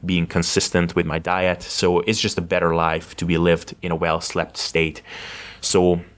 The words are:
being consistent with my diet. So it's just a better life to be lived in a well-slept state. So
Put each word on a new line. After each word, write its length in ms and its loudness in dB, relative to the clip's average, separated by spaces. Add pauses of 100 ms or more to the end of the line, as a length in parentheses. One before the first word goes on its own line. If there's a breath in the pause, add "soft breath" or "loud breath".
being 220 0
consistent 720 0
with 100 0
my 120 -2
diet. 440 0
So 380 0
it's 200 0
just 180 -2
a 40 -2
better 320 2
life 420 -2
to 80 -2
be 140 2
lived 440 2
in 100 -4
a 40 -2
well-slept 600 -2
state. 440 -2 (600 loud breath)
So 400 4 (180)